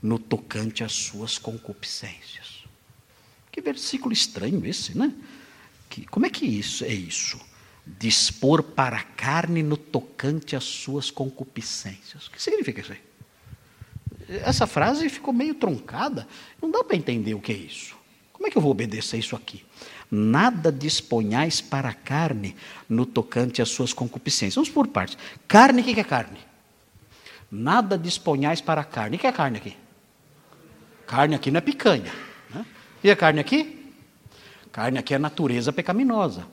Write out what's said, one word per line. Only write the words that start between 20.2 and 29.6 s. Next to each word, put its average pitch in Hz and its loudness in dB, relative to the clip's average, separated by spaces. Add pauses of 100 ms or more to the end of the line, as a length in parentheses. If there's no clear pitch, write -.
disponhais 135 0
para 135 -4
a 107 -6
carne 131 -2 (340)
no 117 2
tocante 123 0
às 113 2
suas - -2
concupiscências." - -2
Vamos 311 2
por 285 2
partes. - -2 (300)
Carne, 247 10
o 226 0
que 254 0
que 214 2
é 208 0
carne? 113 -2 (1120)
"Nada 190 2
disponhais 160 0
para 151 0
a - -4
carne." 110 -4
O - -6
que 277 2
é 254 4
carne 139 0
aqui? 101 -12 (1300)